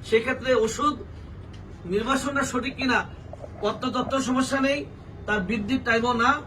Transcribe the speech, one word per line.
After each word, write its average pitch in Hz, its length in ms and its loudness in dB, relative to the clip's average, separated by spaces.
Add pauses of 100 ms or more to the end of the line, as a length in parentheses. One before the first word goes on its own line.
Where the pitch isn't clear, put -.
সেক্ষেত্রে 247 420 2 (140)
ওষুধ 285 280 2 (1000)
নির্বাচনটা 262 580 2
সঠিক 247 280 -2
কিনা, 247 200 2 (640)
পত্রতত্ত্ব 247 520 0 (140)
সমস্যা 262 380 2
নেই, 285 120 2 (480)
তার 208 200 2
বৃদ্ধির 226 400 0
টাইমও 233 260 4 (100)
না 254 60 8 (180)